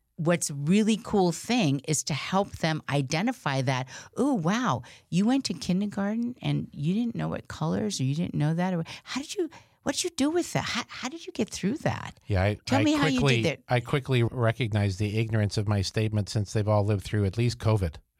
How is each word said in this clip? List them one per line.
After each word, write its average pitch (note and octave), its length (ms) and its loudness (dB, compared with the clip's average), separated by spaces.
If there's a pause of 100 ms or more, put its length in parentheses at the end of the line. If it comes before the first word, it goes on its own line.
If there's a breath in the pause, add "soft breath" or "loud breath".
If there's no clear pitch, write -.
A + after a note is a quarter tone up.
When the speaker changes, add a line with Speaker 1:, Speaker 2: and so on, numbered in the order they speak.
(180)
Speaker 1:
what's E3+ 340 0
really G3 500 2
cool F#3 300 2
thing E3+ 560 0
is D#3 160 0
to - 100 -4
help F#3+ 440 -2
them D#3 320 0
identify D3 720 0
that. C3 260 -2 (300 loud breath)
"Oh, C#4 160 2
wow, F#3+ 480 0 (280 loud breath)
you F#3 160 2
went C4 200 2
to G3 80 -4
kindergarten G3+ 880 -2
and D3 320 -2
you D3+ 200 -2
didn't A#3 220 -2
know D#3+ 140 -4
what - 180 -8
colors, F#3+ 540 -4
or - 20 0
you C3+ 120 0
didn't E3+ 200 -4
know D3+ 180 2
that, F3+ 200 0
or E3 100 -2 (200 loud breath)
how - 180 -6
did - 140 -10
you, F4 140 -2 (340 loud breath)
what - 120 -2
did - 80 -4
you F4+ 60 -2
do C#4 200 0
with E4+ 220 -2
that? - 140 0
How, - 240 -4
how - 180 -10
did E4 180 -10
you F#4+ 60 -12
get - 180 -2
through A3+ 280 -2
that? - 500 -4
Speaker 2:
Yeah, F#2+ 160 2
I, G#2 220 2
Speaker 1:
Tell - 140 2
Speaker 2:
I - 40 4
Speaker 1:
me D4 100 4
how D4 140 2
you - 60 2
did B3+ 80 2
Speaker 2:
quickly, B2+ 220 4
Speaker 1:
that." C#3 160 0 (100)
Speaker 2:
I B2 100 4
quickly C3 440 2
recognize A2 720 2
the G#2 200 0
ignorance A2 400 0
of G#2 120 0
my G#2 120 2
statement, G#2+ 460 0
since G#2 240 -2
they've G#2 160 0
all G#2 160 4
lived G2+ 220 0
through G#2 200 0
at F#2+ 120 -2
least A#2+ 220 0
covid, G2+ 360 2 (240)